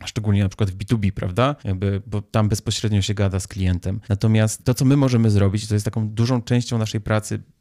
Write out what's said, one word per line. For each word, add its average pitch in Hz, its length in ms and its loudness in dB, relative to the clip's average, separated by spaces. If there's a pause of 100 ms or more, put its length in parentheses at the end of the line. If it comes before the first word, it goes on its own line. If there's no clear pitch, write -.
szczególnie 104 380 0
na 98 60 2
przykład 104 200 -2
w 92 60 -10
B 98 100 -8
two 120 120 0
B, 101 140 0
prawda? 117 520 -2
Jakby, 98 440 -2
bo 104 140 -6
tam 107 280 0
bezpośrednio 107 520 -2
się 104 120 -2
gada 98 260 0
z - 80 -10
klientem. 92 520 -2 (100)
Natomiast 110 540 2
to, 127 100 0
co 135 120 0
my 139 120 6
możemy 123 320 4
zrobić, 101 380 2
to 110 60 -2
jest 104 120 0
taką 110 240 -4
dużą 117 320 0
częścią 120 360 0
naszej 110 240 -4
pracy, 107 380 -2 (220)